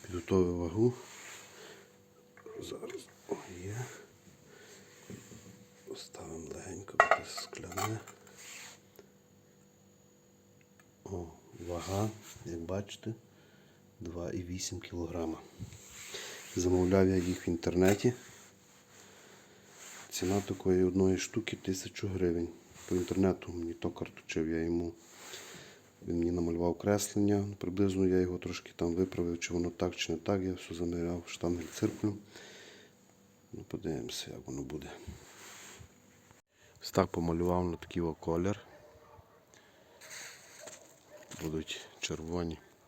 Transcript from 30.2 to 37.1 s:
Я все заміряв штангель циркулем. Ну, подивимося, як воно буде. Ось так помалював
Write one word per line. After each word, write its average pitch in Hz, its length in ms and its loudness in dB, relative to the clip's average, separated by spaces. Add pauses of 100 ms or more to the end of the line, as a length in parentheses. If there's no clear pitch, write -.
Я 92 120 0
все - 200 -8
заміряв 87 540 -2
штангель 87 460 -2
циркулем. 107 440 0 (1400)
Ну, - 100 -12
подивимося, - 680 -6
як - 160 -12
воно 67 140 -6
буде. 69 300 -8 (1900)
Ось - 100 -10
так 95 160 4
помалював 87 640 2